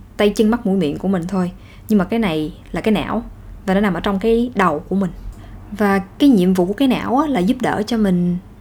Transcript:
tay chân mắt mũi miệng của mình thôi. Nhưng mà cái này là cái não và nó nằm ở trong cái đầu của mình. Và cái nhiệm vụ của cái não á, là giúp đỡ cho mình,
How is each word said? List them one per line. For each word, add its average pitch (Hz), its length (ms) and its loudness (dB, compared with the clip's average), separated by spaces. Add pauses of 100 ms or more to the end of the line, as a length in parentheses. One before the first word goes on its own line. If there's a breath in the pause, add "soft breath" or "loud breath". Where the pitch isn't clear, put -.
(160)
tay 208 140 0
chân 214 200 2
mắt 226 160 -2
mũi 190 100 0
miệng 160 220 -2
của 185 100 -4
mình 190 200 0
thôi. 185 220 -2 (380 loud breath)
Nhưng 214 100 4
mà 180 60 2
cái 226 140 -4
này 156 340 -2 (200)
là 175 80 -4
cái 214 120 2
não 202 300 -2 (440)
và 190 80 2
nó 196 60 2
nằm 202 140 0
ở 165 60 -4
trong 196 180 0
cái 233 360 2
đầu 165 240 2
của 185 180 -4
mình. 190 140 0 (680 loud breath)
Và 196 200 2
cái 190 300 2
nhiệm 190 260 6
vụ 180 120 2
của 202 80 -2
cái 277 140 2
não 214 300 0
á, 311 80 2
là 254 140 0
giúp 214 200 2
đỡ 190 260 0
cho 233 100 -2
mình, 180 400 2 (240)